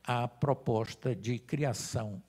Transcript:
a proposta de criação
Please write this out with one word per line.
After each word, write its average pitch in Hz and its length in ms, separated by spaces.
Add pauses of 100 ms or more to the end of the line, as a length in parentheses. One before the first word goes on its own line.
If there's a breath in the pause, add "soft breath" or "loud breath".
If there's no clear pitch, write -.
a 123 240
proposta - 880
de 113 240
criação 113 920